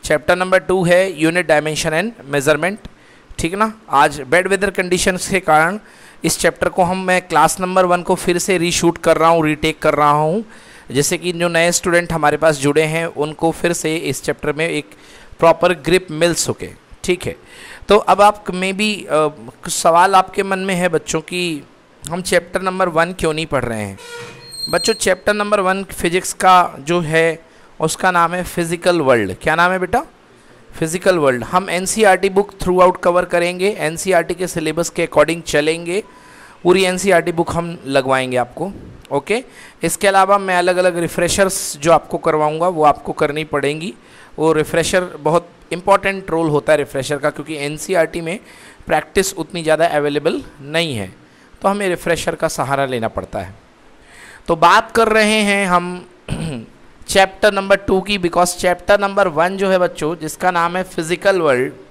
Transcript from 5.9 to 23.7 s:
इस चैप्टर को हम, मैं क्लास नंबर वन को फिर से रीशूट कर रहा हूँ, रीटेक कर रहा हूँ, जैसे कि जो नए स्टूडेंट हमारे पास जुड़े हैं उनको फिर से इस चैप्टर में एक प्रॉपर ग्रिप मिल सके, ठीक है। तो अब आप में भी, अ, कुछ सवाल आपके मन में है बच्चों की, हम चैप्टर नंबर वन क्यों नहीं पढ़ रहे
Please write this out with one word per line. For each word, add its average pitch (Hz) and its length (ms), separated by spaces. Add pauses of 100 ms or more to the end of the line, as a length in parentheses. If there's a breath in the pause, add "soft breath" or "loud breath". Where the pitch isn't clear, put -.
इस 160 140
चैप्टर 165 300
को 190 140
हम, 185 200
मैं 180 200
क्लास 160 380
नंबर 185 240
वन 175 180
को 185 120
फिर 175 240
से 180 200
रीशूट 170 400
कर 165 180
रहा 160 120
हूँ, 165 160
रीटेक 151 340
कर 151 160
रहा 147 160
हूँ, 156 340 (460 loud breath)
जैसे 147 280
कि 175 140
जो 170 160
नए 170 240
स्टूडेंट 170 400
हमारे 151 240
पास 151 200
जुड़े 143 260
हैं 160 240
उनको 156 440
फिर 170 220
से 160 240
इस 147 260
चैप्टर 147 300
में 156 160
एक 151 180 (520 loud breath)
प्रॉपर 165 340
ग्रिप 170 380
मिल 160 240
सके, - 360 (340)
ठीक 180 220
है। 90 100 (520 loud breath)
तो 202 80
अब 196 260
आप 208 280
में 185 260
भी, 208 280
अ, - 20 (580)
कुछ - 80
सवाल 185 420
आपके 185 280
मन 190 160
में 190 160
है 180 140
बच्चों 160 320
की, 170 440 (460)
हम 175 120
चैप्टर 180 400
नंबर 185 260
वन 165 240
क्यों 165 220
नहीं 160 120
पढ़ 135 180
रहे 110 180